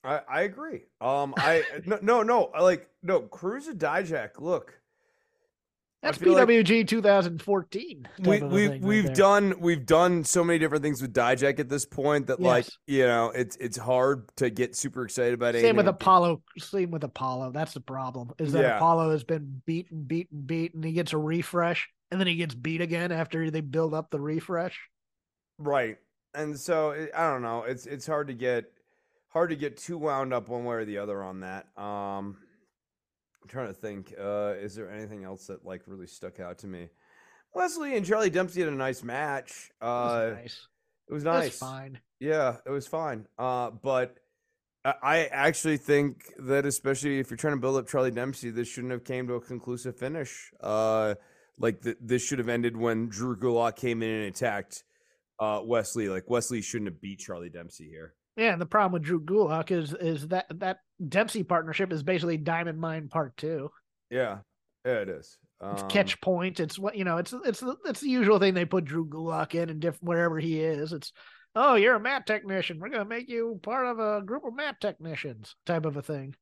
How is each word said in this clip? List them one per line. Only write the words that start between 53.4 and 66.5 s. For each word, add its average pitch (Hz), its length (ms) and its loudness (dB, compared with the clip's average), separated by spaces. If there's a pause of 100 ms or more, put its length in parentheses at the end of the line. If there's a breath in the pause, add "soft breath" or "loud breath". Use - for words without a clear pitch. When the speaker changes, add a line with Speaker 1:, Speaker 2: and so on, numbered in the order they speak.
Speaker 1:
came 117 260 -2
in 113 80 -2
and 110 160 -4
attacked, 101 580 -6 (540)
uh, 107 260 0
Wesley. 113 440 0
Like, 92 200 -6
Wesley 120 340 -2
shouldn't 104 280 -6
have 78 100 -16
beat 98 200 -12
Charlie 87 300 -12
Dempsey 85 380 -18
here. 80 260 -20 (220)
Speaker 2:
Yeah, 220 160 2
and 170 80 -4
the 170 60 -4
problem 202 260 2
with 170 100 -2
Drew 160 180 0
Gulak 165 520 0
is, 156 200 -2
is 160 360 -4
that, 185 180 -2 (140)
that 185 180 -4 (280)
Dempsey 196 360 0
partnership 170 500 0
is 156 120 -4
basically 170 340 0
Diamond 165 420 -2
Mine 160 280 -6
Part 143 280 -4
Two. 151 340 -6 (380)
Speaker 1:
Yeah. 117 300 -2 (480)
Yeah, 120 140 0
it 98 100 -4
is. - 260 -12 (260)
Speaker 2:
It's 98 200 -6
Speaker 1:
Um, 98 80 -8
Speaker 2:
catch 196 320 2
point. 180 360 -2